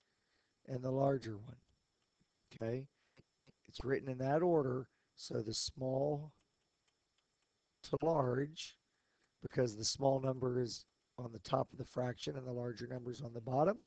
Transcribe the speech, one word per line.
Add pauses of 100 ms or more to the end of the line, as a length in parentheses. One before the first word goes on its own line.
(680)
and
the
larger
one. (1000)
Okay, (800)
it's
written
in
that
order. (300)
So
the
small (1500)
to
large, (640)
because
the
small
number
is (320)
on
the
top
of
the
fraction
and
the
larger
number
is
on
the
bottom.